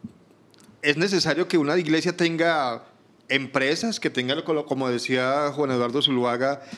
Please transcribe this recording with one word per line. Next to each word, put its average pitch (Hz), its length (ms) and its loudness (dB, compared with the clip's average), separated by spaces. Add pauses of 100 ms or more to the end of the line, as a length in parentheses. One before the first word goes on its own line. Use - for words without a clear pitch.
(840)
¿Es 147 160 2
necesario 175 500 2
que 185 80 2
una 151 220 2
iglesia 160 360 0
tenga 165 680 0 (440)
empresas, 139 720 0
que 160 100 -2
tengan, 131 340 -2
como 139 460 -2
decía 127 640 0
Juan 135 200 -2
Eduardo 120 280 0
Zuluaga, 127 600 0 (160)